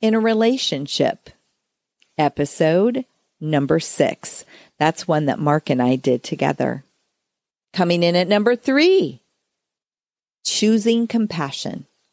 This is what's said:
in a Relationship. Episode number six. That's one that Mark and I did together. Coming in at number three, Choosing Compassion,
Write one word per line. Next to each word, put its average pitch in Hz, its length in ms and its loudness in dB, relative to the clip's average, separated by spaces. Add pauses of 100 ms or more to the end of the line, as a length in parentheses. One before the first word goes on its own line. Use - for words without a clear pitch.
in 220 120 2
a 226 60 2
Relationship. 220 1120 0 (880)
Episode 165 880 0 (340)
number 156 400 0
six. - 640 -4 (340)
That's 160 300 -2
one 151 200 0
that - 120 -2
Mark 147 300 0
and 127 120 2
I 127 140 2
did 127 280 0
together. 135 600 -4 (880)
Coming 175 320 0
in 170 140 4
at 180 100 0
number 208 300 2
three, 285 640 2 (1200)
Choosing 226 640 2
Compassion, 160 760 -4 (280)